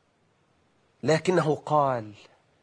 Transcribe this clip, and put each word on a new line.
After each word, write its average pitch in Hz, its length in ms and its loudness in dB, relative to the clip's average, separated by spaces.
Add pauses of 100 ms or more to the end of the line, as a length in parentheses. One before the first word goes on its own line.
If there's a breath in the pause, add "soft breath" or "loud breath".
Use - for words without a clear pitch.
(1040)
لكنه 160 520 2
قال: 131 580 -2 (500)